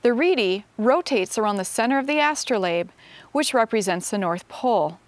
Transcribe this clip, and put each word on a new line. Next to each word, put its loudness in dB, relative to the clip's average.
The 4
redi 0
rotates 0
around 0
the -4
center 0
of -4
the 0
astrolabe, 0
which -2
represents 0
the -2
North -4
Pole. -2